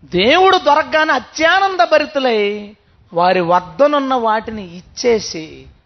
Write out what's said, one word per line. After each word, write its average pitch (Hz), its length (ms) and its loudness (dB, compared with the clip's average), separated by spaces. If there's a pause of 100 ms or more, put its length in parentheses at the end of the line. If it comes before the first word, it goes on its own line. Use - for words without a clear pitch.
దేవుడు 330 520 2
దొరకగానే 302 560 2
అత్యానంద 349 680 0
భరితులై 226 960 -2 (360)
వారి 180 280 2
వద్దనున్న 180 760 0
వాటిని 220 640 -4
ఇచ్చేసి 165 880 -6 (200)